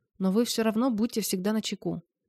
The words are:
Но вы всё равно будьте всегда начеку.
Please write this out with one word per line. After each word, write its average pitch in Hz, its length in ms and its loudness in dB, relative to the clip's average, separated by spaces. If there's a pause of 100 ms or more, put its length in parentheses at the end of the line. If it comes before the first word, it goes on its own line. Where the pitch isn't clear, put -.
(200)
Но 190 120 2
вы 226 140 4
всё 226 180 -2
равно 226 280 2
будьте 220 300 0
всегда 196 320 -2
начеку. 180 500 -4 (260)